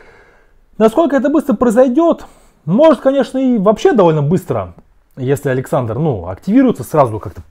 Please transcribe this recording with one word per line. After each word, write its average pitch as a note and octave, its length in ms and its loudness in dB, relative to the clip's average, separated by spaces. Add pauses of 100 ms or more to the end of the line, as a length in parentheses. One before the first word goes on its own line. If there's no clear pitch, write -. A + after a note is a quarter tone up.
(800)
Насколько C4 380 2
это C4 120 0
быстро C#4 260 0
произойдёт? B3+ 720 2 (400)
Может, C#4+ 360 4
конечно, C4+ 380 -2
и B3+ 200 0
вообще G#3+ 340 2
довольно E3+ 300 2
быстро, A#2+ 520 -4 (420)
если C3+ 340 -4
Александр, B2+ 480 -4
ну, A2+ 300 -4
активируется, G3 560 -2
сразу A#2+ 340 0
как-то - 320 -14